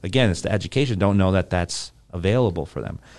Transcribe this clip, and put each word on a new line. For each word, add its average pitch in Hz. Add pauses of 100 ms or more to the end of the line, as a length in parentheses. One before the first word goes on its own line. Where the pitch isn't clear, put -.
again, 113
it's 85
the -
education, 117
don't 98
know 95
that 92
that's - (200)
available 92
for -
them. 50 (200)